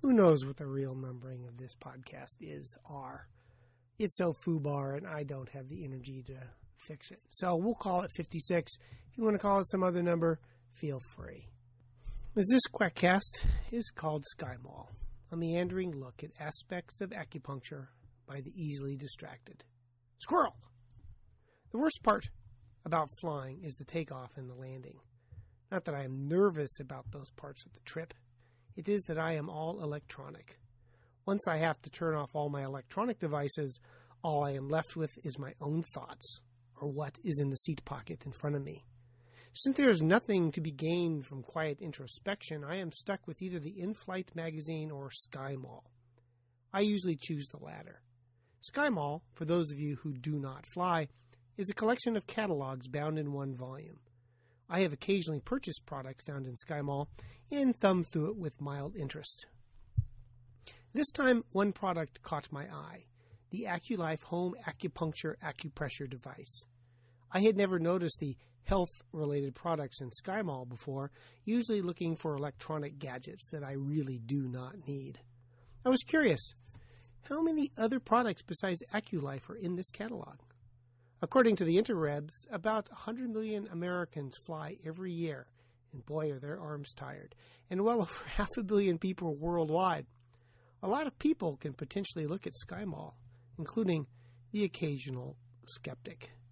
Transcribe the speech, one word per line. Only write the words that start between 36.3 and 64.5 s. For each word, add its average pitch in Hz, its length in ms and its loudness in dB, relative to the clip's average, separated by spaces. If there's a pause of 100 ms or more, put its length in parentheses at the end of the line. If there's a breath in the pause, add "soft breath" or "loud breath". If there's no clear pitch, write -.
or 143 80 -4
what 143 380 -4
is 156 160 2
in 139 80 2
the 135 80 0
seat - 260 0
pocket 139 420 -10
in 139 60 -8
front 147 240 -2
of 139 80 -4
me. - 220 -12 (680 loud breath)
Since 269 240 2
there 277 140 8
is 180 120 8
nothing 175 520 4
to 175 80 -2
be 156 100 -4
gained 160 540 0
from 135 180 -10
quiet 156 380 -4
introspection, 156 840 -6
I 156 140 -4
am 180 160 -4
stuck - 340 -6
with 156 140 -10
either 180 180 -4
the 160 180 -8
in-flight 185 560 -6
magazine 156 560 -6
or 139 220 -8
Sky 135 480 -6
Mall. 123 320 -16 (840)
I 190 60 2
usually 190 400 4
choose 143 300 -4
the - 120 -16
latter. - 400 -14 (600)
Sky 294 260 2
Mall, 156 360 0 (100)
for - 100 -6
those 160 300 4
of 143 60 -8
you 147 180 -2
who 151 160 -6
do 143 260 -2
not 135 240 -6 (100)
fly, 175 360 2 (480 soft breath)
is 202 140 -2
a - 20 -2
collection 233 420 2
of 202 120 -2
catalogs 139 600 -2
bound 147 300 -2
in 143 160 -2
one 139 220 -4
volume. 131 420 -10 (720 soft breath)
I 180 120 4
have 170 120 4
occasionally 160 460 2
purchased - 480 -4
product 135 360 -10
found 139 220 -6
in 127 100 -8
Sky 147 260 -4
Mall 143 280 -2 (420 loud breath)
and 277 240 4
thumbed 185 300 6
through 160 220 0
it 220 100 -4
with 165 240 -6
mild 143 340 -6
interest. 151 520 -6 (1500 loud breath)
This 285 160 2
time, 254 340 6 (100)
one 202 180 6
product 170 500 -2
caught - 300 -4
my 143 140 -6
eye, 156 400 -12 (440 soft breath)
the 214 180 -4
Aculife 170 540 -2
home 180 320 0 (140)